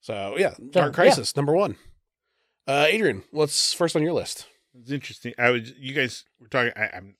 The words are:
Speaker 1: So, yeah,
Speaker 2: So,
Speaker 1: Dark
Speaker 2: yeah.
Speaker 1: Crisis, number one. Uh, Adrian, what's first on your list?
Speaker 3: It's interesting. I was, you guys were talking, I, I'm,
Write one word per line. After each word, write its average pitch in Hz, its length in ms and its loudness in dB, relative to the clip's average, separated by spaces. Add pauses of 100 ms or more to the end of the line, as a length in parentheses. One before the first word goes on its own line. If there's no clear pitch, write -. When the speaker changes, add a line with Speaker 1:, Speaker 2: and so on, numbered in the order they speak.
Speaker 1:
So, 101 380 -8
yeah, 185 160 0
Speaker 2:
So, - 160 -20
Speaker 1:
Dark 151 220 2
Speaker 2:
yeah. - 20 -12
Speaker 1:
Crisis, 185 420 4
number 143 180 0
one. 190 220 0 (880)
Uh, 143 220 2
Adrian, 175 420 2
what's 151 420 0
first 170 240 0
on 151 60 2
your 165 100 0
list? - 340 -6 (320)
Speaker 3:
It's 120 120 -16
interesting. 120 480 -8
I 123 120 4
was, 120 280 -2
you 135 160 -12
guys 131 300 -2 (160)
were 113 80 -20
talking, 123 280 0
I, 107 200 -4
I'm, 98 240 -16